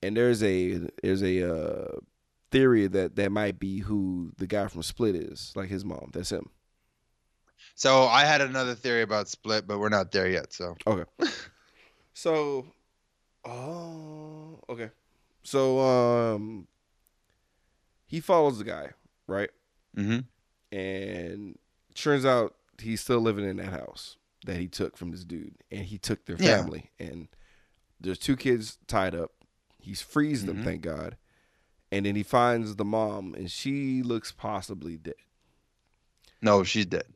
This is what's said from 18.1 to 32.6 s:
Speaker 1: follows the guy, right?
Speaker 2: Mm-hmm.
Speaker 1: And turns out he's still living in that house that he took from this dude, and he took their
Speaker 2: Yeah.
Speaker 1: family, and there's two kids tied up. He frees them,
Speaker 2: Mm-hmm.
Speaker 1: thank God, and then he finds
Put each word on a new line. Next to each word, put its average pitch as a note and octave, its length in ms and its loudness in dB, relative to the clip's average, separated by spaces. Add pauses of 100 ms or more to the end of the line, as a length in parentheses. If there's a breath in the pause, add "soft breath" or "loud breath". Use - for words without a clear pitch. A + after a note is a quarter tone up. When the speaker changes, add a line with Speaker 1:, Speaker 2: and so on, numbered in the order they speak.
Speaker 1:
follows D#3 380 4
the G#2 60 -8
guy, D#2 260 -10 (360)
right? G2 240 -2 (460)
Speaker 2:
Mm-hmm. G#2+ 800 -6
Speaker 1:
And F#2+ 840 -8 (360)
turns C#3 300 0
out B2 300 4 (260)
he's A2 200 -4
still A#2+ 200 2
living G#2 280 2
in F#2+ 80 -4
that F#2+ 160 -8
house - 440 -12 (300)
that F#2 100 -4
he F2 120 -4
took - 280 -6
from F2 140 -10
this F2+ 140 -12
dude, E2+ 300 -12 (160)
and G2 160 -10
he F#2+ 120 -10
took - 280 -6
their - 120 -10
Speaker 2:
Yeah. F3+ 200 6
Speaker 1:
family, E2+ 400 -6
and E2 300 -12 (720)
there's F#2 180 -4
two C3+ 180 0
kids A#2+ 500 0
tied F#2+ 280 0
up. E2+ 180 -6 (480)
He G2+ 140 -14
frees D3 500 0
them, F#2 120 -4
Speaker 2:
Mm-hmm. G#2 80 -6
Speaker 1:
thank E2 180 -4
God, D#2+ 340 -8 (720)
and G2+ 160 -2
then G2+ 100 0
he G#2 60 -2
finds A#2 540 2